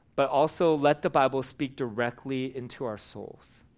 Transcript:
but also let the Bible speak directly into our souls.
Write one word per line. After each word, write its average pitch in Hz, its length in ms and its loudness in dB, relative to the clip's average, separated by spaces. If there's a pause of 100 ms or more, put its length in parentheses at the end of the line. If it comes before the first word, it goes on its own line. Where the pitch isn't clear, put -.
(160)
but 139 140 2
also 156 440 4
let 147 280 4
the 180 80 0
Bible 135 340 2
speak 139 320 -8
directly 127 800 -4
into 123 300 -10
our 107 120 -6
souls. - 680 -16 (120)